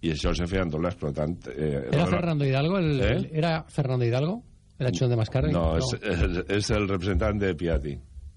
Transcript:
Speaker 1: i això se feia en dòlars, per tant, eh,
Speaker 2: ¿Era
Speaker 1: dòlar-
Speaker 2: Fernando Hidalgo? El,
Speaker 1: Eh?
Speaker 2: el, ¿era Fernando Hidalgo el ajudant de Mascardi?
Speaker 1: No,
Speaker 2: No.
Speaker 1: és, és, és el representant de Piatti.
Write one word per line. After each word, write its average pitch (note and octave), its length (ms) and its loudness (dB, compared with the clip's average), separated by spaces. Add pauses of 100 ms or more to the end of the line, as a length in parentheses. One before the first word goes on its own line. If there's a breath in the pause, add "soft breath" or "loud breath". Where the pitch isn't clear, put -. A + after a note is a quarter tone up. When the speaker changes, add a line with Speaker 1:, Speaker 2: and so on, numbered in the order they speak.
Speaker 1:
i E2+ 80 0
això E2 240 0
se F2 120 -2
feia F#2+ 160 0
en F2 80 0
dòlars, E2 260 -2
per D2 160 -4
tant, D#2 240 -2 (120)
eh, C#2+ 420 -2
Speaker 2:
¿Era D3+ 140 2
Speaker 1:
dòlar- F#3 60 0 (100)
Speaker 2:
Fernando D#3+ 260 0
Hidalgo? C#3+ 320 2
El, D3+ 220 2
Speaker 1:
Eh? G2+ 160 2
Speaker 2:
el, F#3+ 160 -2
¿era D#3+ 360 0
Fernando C3 360 0
Hidalgo D3 380 0 (360)
el C3 80 0
ajudant B2+ 240 2
de A#2+ 60 4
Mascardi? C3 360 2
Speaker 1:
No, E2 200 2
Speaker 2:
No. - 60 2
Speaker 1:
és, B2 240 0
és, F2 460 0
és G#2 220 0
el G#2 180 2
representant G2 520 0
de F#2+ 140 2
Piatti. D2+ 440 -2 (380)